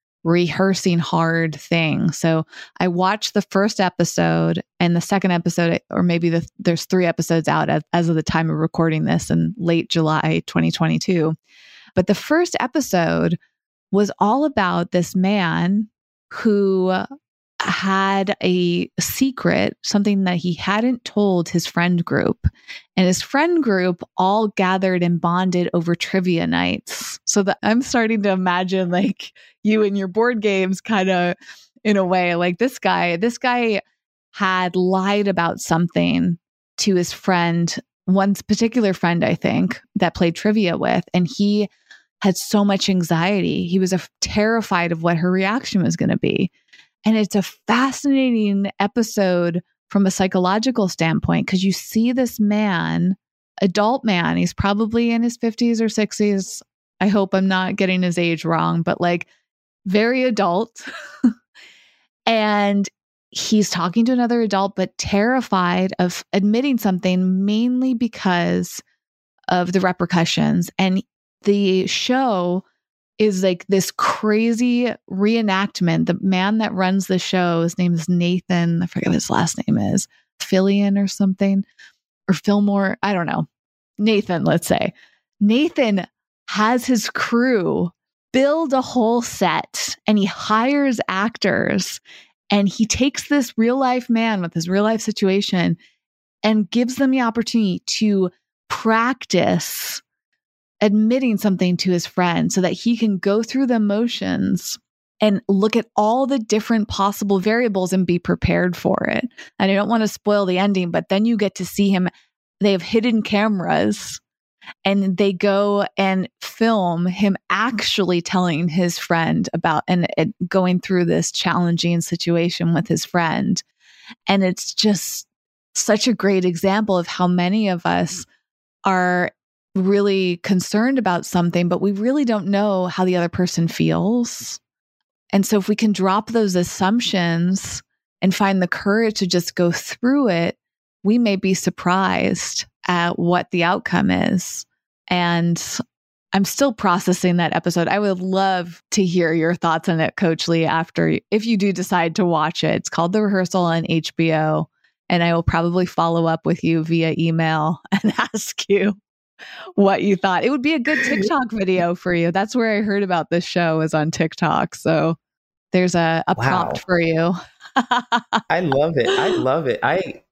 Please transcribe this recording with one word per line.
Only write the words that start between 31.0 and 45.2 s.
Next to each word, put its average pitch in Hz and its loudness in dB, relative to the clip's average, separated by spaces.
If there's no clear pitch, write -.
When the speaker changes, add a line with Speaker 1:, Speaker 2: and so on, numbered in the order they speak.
Speaker 1:
in 208 2
a 190 2
way. 180 0
Like, 175 0
this 254 -2
guy, 175 0
this 233 -2
guy 240 0
had 185 0
lied 190 2
about 175 0
something 175 0
to 202 0
his 175 0
friend, 170 0
one 196 2
particular 220 2
friend, 170 0
I 170 0
think, - -2
that 175 0
played 170 2
trivia 208 0
with, - 0
and 180 2
he 208 0
had 190 2
so - 0
much 196 0
anxiety. 175 0
He 180 0
was 185 0
af-, - -2
terrified 208 0
of 160 -4
what 170 2
her 180 0